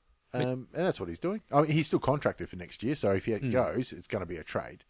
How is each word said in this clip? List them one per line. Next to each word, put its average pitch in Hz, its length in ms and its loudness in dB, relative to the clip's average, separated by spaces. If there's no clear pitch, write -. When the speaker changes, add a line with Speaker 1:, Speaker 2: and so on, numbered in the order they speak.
Speaker 1:
Um, 127 400 -2
and 165 120 0
that's 175 160 0
what 87 80 -6
he's 82 100 -8
doing. 202 220 -2
I 143 100 6
mean, 156 100 4
he's 151 160 4
still 160 120 4
contracted 123 500 0
for - 60 -12
next 87 280 -10
year, 127 120 0
so 104 160 2
if 98 140 2
he 113 80 0
Speaker 2:
Mm. 117 180 -2
Speaker 1:
goes, 120 400 0
it's - 160 -10
gonna 98 180 -4
be 85 120 -8
a 78 60 -8
trade. - 460 -6